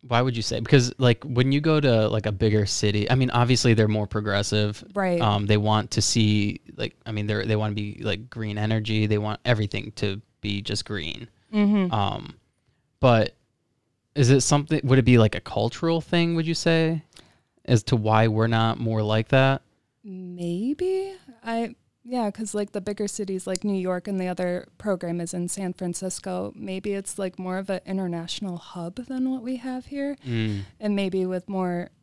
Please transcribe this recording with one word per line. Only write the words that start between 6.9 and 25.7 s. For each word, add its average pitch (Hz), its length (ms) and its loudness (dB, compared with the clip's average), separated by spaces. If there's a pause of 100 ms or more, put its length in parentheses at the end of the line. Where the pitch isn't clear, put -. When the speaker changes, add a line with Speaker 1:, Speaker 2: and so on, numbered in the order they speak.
Speaker 1:
I 117 60 -10
mean, 104 160 -4
they're, 104 180 -2
they 107 100 0
wanna 107 200 -2
be, 104 280 -8
like, 107 260 -6
green 107 280 -6
energy. 107 500 0
They 107 100 2
want 107 280 -4
everything 107 520 -2
to 101 240 -4 (200)
be 101 200 -4
just 101 240 -6
green. 85 420 -8 (260)
Speaker 2:
Mm-hmm. 202 400 2
Speaker 1:
Um, 101 420 -2 (640)
but 117 340 4 (800)
is 131 160 4
it 135 120 8
something, 147 420 0
would 135 160 6
it 120 60 4
be, 123 120 8
like, 110 180 6
a 87 60 -4
cultural 165 600 -2
thing, 170 340 0
would 165 100 0
you 165 80 -2
say, 160 480 2 (640)
as 120 180 4
to - 120 0
why 110 320 4
we're 110 200 2 (140)
not 113 180 0
more 113 220 0
like 107 280 0
that? 135 320 4 (420)
Speaker 2:
Maybe. 202 1080 -6 (300)
I, 233 320 -4 (280)
yeah, 240 280 -2
'cause, 220 220 -8
like, 208 200 -4
the 202 80 -4
bigger 208 260 -4
cities 190 400 -6
like 190 160 -6
New 202 160 -2
York 180 280 -6
and 196 120 -6
the 185 80 -6
other 180 400 -6 (100)
program 175 420 -6
is 170 140 -8
in 175 140 -6
San 185 260 -8